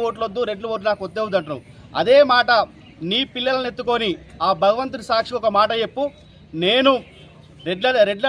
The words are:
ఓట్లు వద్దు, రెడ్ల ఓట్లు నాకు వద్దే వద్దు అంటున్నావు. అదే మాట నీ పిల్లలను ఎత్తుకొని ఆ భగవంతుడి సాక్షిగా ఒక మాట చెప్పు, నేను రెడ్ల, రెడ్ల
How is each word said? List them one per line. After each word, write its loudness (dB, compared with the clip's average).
ఓట్లు -4
వద్దు, -4
రెడ్ల -10
ఓట్లు -2
నాకు -6
వద్దే -6
వద్దు -2
అంటున్నావు. -10
అదే 6
మాట 2
నీ 0
పిల్లలను -2
ఎత్తుకొని -2
ఆ 2
భగవంతుడి 0
సాక్షిగా -2
ఒక 0
మాట 4
చెప్పు, -4
నేను 4
రెడ్ల, -2
రెడ్ల -2